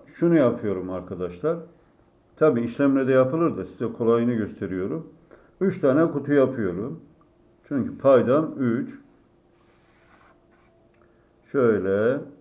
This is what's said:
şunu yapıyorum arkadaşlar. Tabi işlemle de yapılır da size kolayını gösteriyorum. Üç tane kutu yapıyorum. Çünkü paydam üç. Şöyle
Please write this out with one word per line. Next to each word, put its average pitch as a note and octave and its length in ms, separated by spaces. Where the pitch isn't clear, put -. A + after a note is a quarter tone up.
şunu E3+ 300
yapıyorum G#2 540
arkadaşlar. F2+ 680
Tabi C#3 260
işlemle C3+ 460
de C3 40
yapılır C3 460
da F#2 80
size - 280
kolayını A#2 400
gösteriyorum. G#2 760
Üç F#3 200
tane D#3 300
kutu C#3 220
yapıyorum. A#2 680
Çünkü B2 300
paydam C3+ 600
üç. B2+ 300
Şöyle A2 680